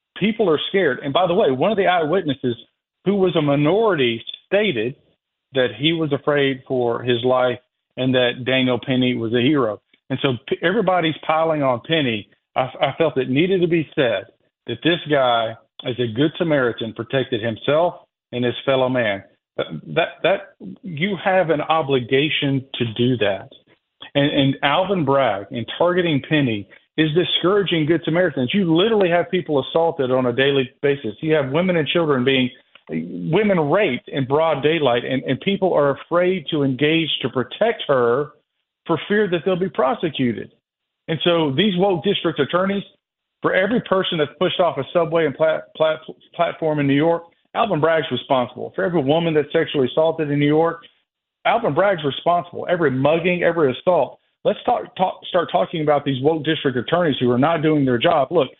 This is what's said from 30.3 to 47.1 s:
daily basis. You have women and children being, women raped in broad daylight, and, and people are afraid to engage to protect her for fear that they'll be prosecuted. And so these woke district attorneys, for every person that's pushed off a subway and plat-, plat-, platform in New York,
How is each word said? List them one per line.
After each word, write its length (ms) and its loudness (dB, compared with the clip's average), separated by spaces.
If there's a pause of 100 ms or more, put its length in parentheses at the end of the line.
daily 360 0 (120)
basis. 400 -2
You 120 0
have 180 0
women 260 0
and 100 0
children 380 2
being, 240 2 (400)
women 680 0 (100)
raped 400 0
in 160 -2
broad 360 0
daylight, 440 2
and, 180 -2
and 160 -2
people 340 0
are 240 2
afraid 540 -2
to 120 0
engage 460 0 (120)
to 80 -2
protect 580 -2
her 440 2 (540)
for 220 0
fear 220 0
that 160 0
they'll 100 0
be 140 -2
prosecuted. 840 -2 (560)
And 160 -4
so 320 0
these 220 0
woke 260 -2
district 360 -4
attorneys, 440 -2 (580)
for 120 -2
every 280 0
person 360 -2
that's 220 -2
pushed 200 -2
off 180 0
a 60 -4 (100)
subway 320 0
and 100 -2
plat-, 400 -2
plat-, 260 0 (340)
platform 440 -2
in 80 2
New 80 4
York, 280 2 (300)